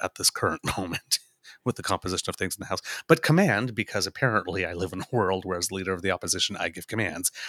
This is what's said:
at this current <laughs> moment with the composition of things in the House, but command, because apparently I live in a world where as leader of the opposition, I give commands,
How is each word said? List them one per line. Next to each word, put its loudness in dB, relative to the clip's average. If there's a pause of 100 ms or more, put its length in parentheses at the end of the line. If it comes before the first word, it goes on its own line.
at -2
this 2
current 0
<laughs> -2
moment -2 (460)
with 0
the -10
composition -2
of -6
things -4
in -12
the -10
House, -2 (280)
but 8
command, 4
because -2
apparently 0
I -4
live -2
in -6
a -8
world 2
where -2
as -2
leader -2
of -4
the 0
opposition, -2
I -2
give -12
commands, -2 (180)